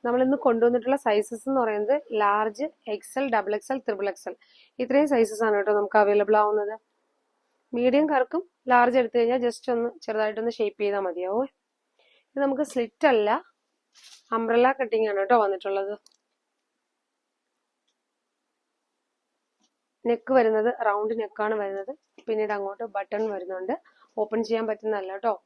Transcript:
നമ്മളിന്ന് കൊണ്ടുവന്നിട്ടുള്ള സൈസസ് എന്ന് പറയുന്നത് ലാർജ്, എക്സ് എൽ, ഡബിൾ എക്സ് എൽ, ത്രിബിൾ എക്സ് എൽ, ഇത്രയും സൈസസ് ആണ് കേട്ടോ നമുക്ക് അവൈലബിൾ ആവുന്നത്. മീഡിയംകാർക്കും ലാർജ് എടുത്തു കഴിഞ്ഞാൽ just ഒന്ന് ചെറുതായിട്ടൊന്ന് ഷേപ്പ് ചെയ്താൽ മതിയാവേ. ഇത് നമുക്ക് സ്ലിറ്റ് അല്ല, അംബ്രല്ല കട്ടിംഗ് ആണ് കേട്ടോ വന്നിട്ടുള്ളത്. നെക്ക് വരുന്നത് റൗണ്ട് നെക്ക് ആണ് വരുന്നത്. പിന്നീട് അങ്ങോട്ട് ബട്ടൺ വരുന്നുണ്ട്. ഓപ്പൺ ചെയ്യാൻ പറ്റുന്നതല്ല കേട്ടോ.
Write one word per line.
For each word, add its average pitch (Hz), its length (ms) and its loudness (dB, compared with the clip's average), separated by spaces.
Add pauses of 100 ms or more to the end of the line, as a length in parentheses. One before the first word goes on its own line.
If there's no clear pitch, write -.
നമ്മളിന്ന് 262 380 2
കൊണ്ടുവന്നിട്ടുള്ള 240 600 2
സൈസസ് 214 460 0
എന്ന് 269 120 2
പറയുന്നത് 214 340 0 (260)
ലാർജ്, 214 440 0 (280)
എക്സ് - 260 -12
എൽ, 277 40 0 (120)
ഡബിൾ 202 220 0
എക്സ് - 160 -8
എൽ, 269 120 -4
ത്രിബിൾ 202 260 -4
എക്സ് - 180 -14
എൽ, - 60 -12 (480)
ഇത്രയും 285 300 4
സൈസസ് 220 320 2
ആണ് 214 120 2
കേട്ടോ 202 200 0
നമുക്ക് 208 240 2
അവൈലബിൾ 208 400 4
ആവുന്നത്. 208 320 0 (1040)
മീഡിയംകാർക്കും 277 640 2 (300)
ലാർജ് 247 300 4
എടുത്തു 226 180 -2
കഴിഞ്ഞാൽ 240 260 2
just 240 280 -4
ഒന്ന് 233 160 0 (140)
ചെറുതായിട്ടൊന്ന് 220 540 -2
ഷേപ്പ് 208 260 -2
ചെയ്താൽ 202 240 0
മതിയാവേ. 185 400 -2 (840)
ഇത് 269 120 -8
നമുക്ക് 277 300 -2
സ്ലിറ്റ് 240 400 0
അല്ല, 208 160 2 (1080)
അംബ്രല്ല 233 440 2
കട്ടിംഗ് 220 320 0
ആണ് 196 100 -2
കേട്ടോ 247 200 4
വന്നിട്ടുള്ളത്. 196 500 -2 (4000)
നെക്ക് 233 280 -4
വരുന്നത് 220 320 2 (180)
റൗണ്ട് 214 340 -2
നെക്ക് 208 240 -6
ആണ് 220 160 -2
വരുന്നത്. 196 300 -8 (360)
പിന്നീട് 214 300 -2
അങ്ങോട്ട് 202 280 -8 (120)
ബട്ടൺ 208 260 -4 (100)
വരുന്നുണ്ട്. 185 400 -6 (460)
ഓപ്പൺ 214 180 -2 (100)
ചെയ്യാൻ 226 220 0
പറ്റുന്നതല്ല 208 480 -4
കേട്ടോ. 220 160 -2 (100)